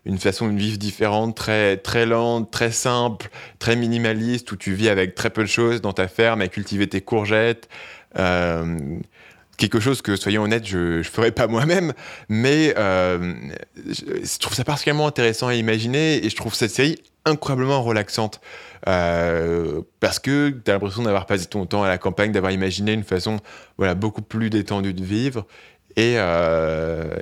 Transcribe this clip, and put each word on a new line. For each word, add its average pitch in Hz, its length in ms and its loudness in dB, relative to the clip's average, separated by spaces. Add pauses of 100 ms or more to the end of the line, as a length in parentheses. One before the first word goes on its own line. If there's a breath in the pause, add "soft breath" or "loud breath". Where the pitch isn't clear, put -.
une 92 140 -2
façon 104 300 0
de 104 100 0
vivre 104 200 0
différente, 107 580 0
très, 104 400 2
très 117 300 0
lente, 117 440 2
très 117 200 0
simple, 120 580 -2 (300 loud breath)
très 117 180 2
minimaliste, 117 760 0
où 98 40 -8
tu 98 180 -4
vis 107 140 2
avec 92 260 4
très - 160 0
peu 110 120 0
de 101 60 -2
choses 117 340 2
dans 101 100 -2
ta 92 160 0
ferme, 113 320 2
à 92 80 0
cultiver 101 400 -2
tes 95 120 -4
courgettes. 110 680 2 (500 loud breath)
Euh, 87 580 0 (800 loud breath)
quelque 110 240 2
chose 131 220 0
que, 101 140 0
soyons 104 280 0
honnêtes, 110 220 0
je, 87 360 0
je - 80 -8
ferais 113 220 2
pas 113 160 2
moi-même, 151 440 2 (360 loud breath)
mais, 135 500 4
euh, 90 560 0 (540)
je, - 160 -8 (200)
je - 140 -6
trouve - 160 -4
ça 123 100 -2
particulièrement 151 440 0
intéressant 123 400 2
à 123 80 0
imaginer 117 680 2
et 110 60 0
je - 60 -6
trouve - 180 -6
cette 113 160 0
série 147 260 2 (280)
incroyablement 139 580 0
relaxante. 110 580 -2 (480 loud breath)
Euh, 85 920 0 (180)
parce - 220 0
que 143 300 2
t'as 110 240 -2
l'impression 101 280 -4
d'avoir 101 240 0
passé 95 200 -2
ton 98 200 -6
temps 104 160 -2
à 98 60 2
la 92 100 2
campagne, 104 320 0
d'avoir 95 220 0
imaginé 95 400 0
une 110 100 -2
façon, 101 360 -2 (380 loud breath)
voilà, 92 200 2
beaucoup 107 260 -4
plus 113 280 -4
détendue 98 440 -2
de 92 100 -6
vivre. 113 400 -2 (520 loud breath)
Et, 117 220 4
euh, 82 920 0 (140)